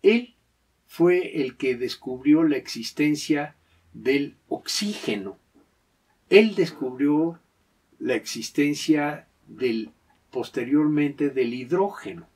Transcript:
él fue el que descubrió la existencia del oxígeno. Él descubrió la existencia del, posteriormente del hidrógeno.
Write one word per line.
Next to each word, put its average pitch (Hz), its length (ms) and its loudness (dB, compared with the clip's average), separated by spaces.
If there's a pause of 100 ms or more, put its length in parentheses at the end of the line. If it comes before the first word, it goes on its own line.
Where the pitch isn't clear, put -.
él 233 320 4 (560)
fue 175 540 2
el - 140 -4
que 131 180 -2
descubrió 127 680 0
la 147 120 2
existencia 147 1000 -4 (360)
del 135 440 -2 (120)
oxígeno. - 880 -6 (960)
Él 208 240 8
descubrió 147 880 0 (580)
la 123 160 -2
existencia 147 1120 -2 (180)
del, 113 440 -4 (400)
posteriormente 147 1000 0
del 123 240 0
hidrógeno. 127 800 -4